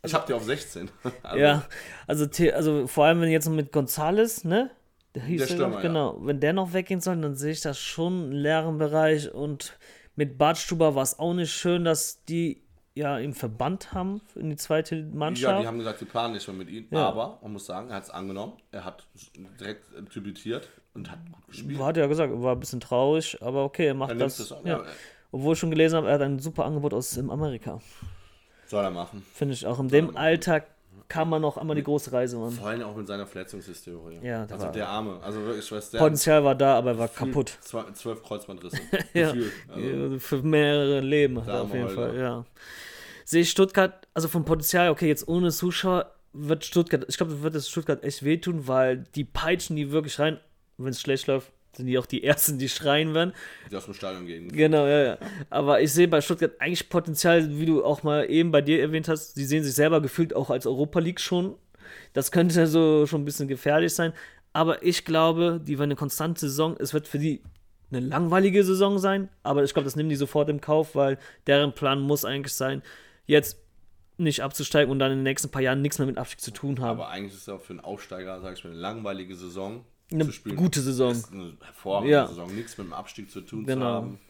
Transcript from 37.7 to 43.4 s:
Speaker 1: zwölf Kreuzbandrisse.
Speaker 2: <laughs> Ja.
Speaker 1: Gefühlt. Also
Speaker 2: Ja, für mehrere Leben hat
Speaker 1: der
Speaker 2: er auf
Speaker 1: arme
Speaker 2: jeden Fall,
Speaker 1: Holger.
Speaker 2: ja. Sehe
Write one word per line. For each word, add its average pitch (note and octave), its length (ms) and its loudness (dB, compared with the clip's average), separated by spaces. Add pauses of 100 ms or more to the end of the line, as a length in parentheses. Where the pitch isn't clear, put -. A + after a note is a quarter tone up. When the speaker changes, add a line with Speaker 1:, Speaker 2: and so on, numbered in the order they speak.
Speaker 1:
zwölf A2+ 300 -10
Kreuzbandrisse. G2 540 -10 (180)
Speaker 2:
<laughs> - 180 -6
Ja. D#3+ 180 4
Speaker 1:
Gefühlt. A2+ 200 -2 (160)
Also A#2 200 -8
Speaker 2:
Ja, C3+ 300 -4
für C3 240 -4
mehrere D3 580 4
Leben C3+ 400 2
hat A2+ 80 -8
Speaker 1:
der G2+ 60 -6
Speaker 2:
er B2 80 -2
auf A2+ 80 -6
Speaker 1:
arme C3 100 -4
Speaker 2:
jeden A#2+ 140 -2
Fall, A#2+ 160 -2
Speaker 1:
Holger. A#2+ 120 -4
Speaker 2:
ja. A#2+ 220 -4 (800)
Sehe E3+ 180 4